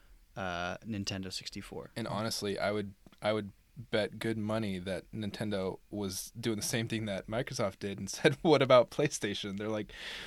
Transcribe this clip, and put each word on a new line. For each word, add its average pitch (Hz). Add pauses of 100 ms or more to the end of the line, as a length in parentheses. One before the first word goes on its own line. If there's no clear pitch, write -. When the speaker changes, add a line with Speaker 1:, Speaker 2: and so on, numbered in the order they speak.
(360)
Speaker 1:
uh, 90 (120)
Nintendo 98
sixty-four. -
Speaker 2:
And 113
honestly, 104
I 98
would, 104 (260)
I 104
would 107 (400)
bet 107
good 113
money 107
that 90 (100)
Nintendo 104 (100)
was 98
doing 113
the 104
same 113
thing 110
that 95
Microsoft 113
did 98
and 95
<laughs> -
said, -
"What 147
about 127
PlayStation?" 101
They're 104
like, 107 (340)